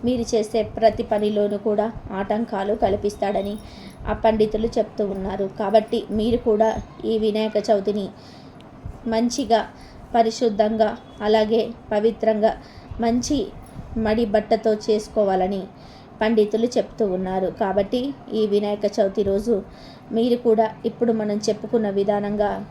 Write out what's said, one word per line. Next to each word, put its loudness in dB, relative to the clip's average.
మీరు 0
చేసే 0
ప్రతి 4
పనిలోనూ 2
కూడా 2
ఆటంకాలు -2
కల్పిస్తాడని -2
ఆ 0
పండితులు 2
చెప్తూ -2
ఉన్నారు. -4
కాబట్టి 2
మీరు 2
కూడా 4
ఈ 0
వినాయక 0
చవితిని 0
మంచిగా, 2
పరిశుద్ధంగా, 2
అలాగే 4
పవిత్రంగా, 2
మంచి 0
మడి 2
బట్టతో 2
చేసుకోవాలని 0
పండితులు 2
చెప్తూ 0
ఉన్నారు. -2
కాబట్టి 0
ఈ 2
వినాయక 0
చవితి 0
రోజు 0
మీరు 2
కూడా 4
ఇప్పుడు 0
మనం -2
చెప్పుకున్న -2
విధానంగా 0